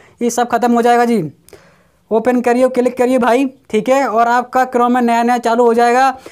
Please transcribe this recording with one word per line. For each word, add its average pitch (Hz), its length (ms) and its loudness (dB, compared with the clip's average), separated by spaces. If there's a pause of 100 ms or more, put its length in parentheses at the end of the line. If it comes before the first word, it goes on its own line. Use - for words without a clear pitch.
(220)
ये 233 80 -2
सब 240 180 -2
खत्म 240 260 0
हो 233 80 2
जाएगा 240 240 2
जी। 233 160 0 (920)
ओपन 240 300 0
करिए, 247 280 0
क्लिक 247 280 -2
करिए 254 200 0
भाई, 254 280 0 (240)
ठीक 214 200 -2
है, 269 180 2
और 226 200 0
आपका 247 440 0
Chrome 240 220 0
में 254 80 0
नया 233 220 0
नया 240 140 0
चालू 240 280 0
हो 233 80 2
जाएगा। 247 440 2 (140)